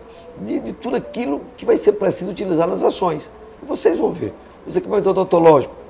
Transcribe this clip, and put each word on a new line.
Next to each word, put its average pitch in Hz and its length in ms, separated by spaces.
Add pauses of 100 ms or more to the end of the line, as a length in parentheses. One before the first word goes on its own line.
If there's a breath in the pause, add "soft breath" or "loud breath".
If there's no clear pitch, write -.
(400 loud breath)
de, 220 180
de 226 140
tudo 247 240
aquilo 269 440 (160)
que - 80
vai 226 120
ser 208 160
preciso 190 400
utilizar 170 340
nas 190 160
ações. 156 480 (320)
E - 20
vocês 320 340
vão - 140
ver. 110 220 (320 loud breath)
Os 151 100
equipamentos 185 320
odontológicos, 170 680 (140)